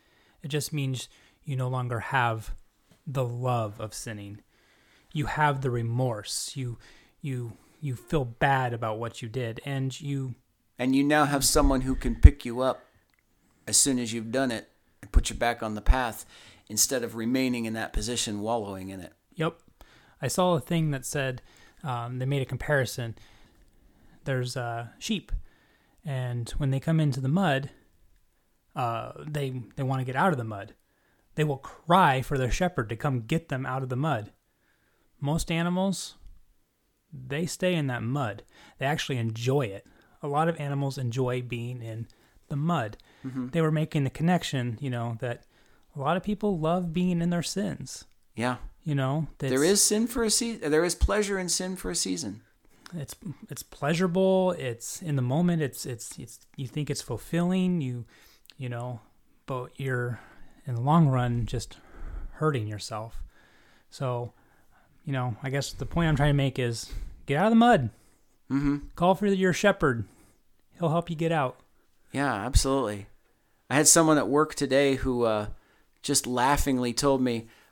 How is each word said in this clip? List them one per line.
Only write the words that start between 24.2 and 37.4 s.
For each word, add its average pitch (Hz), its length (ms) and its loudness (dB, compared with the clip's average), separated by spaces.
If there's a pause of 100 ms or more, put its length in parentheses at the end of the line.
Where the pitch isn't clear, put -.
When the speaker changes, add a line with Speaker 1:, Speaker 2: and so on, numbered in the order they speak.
Speaker 1:
There's, 127 320 -2
uh, 117 300 -4 (140)
sheep, - 320 -4 (720)
and 123 460 -4
when 139 200 0
they 135 80 2
come 160 220 2
into 143 200 2
the 131 80 -2
mud, 143 420 2 (1080)
uh, 117 360 -4 (140)
they, 135 360 -6 (120)
they 143 80 -6
wanna 131 220 -2
get 127 100 -6
out 175 160 4
of 143 80 0
the 120 60 -4
mud. 104 300 -10 (600)
They 156 100 0
will 143 140 0
cry 165 640 4
for 143 160 -2
their 127 120 0
shepherd 139 400 0
to 113 60 -4
come 131 300 -2
get 160 220 -2
them 135 180 -4
out 131 160 -4
of 127 60 -6
the 127 80 -4
mud. 127 360 -2 (880)
Most 151 300 -2
animals, 175 640 0 (960)
they 139 340 -6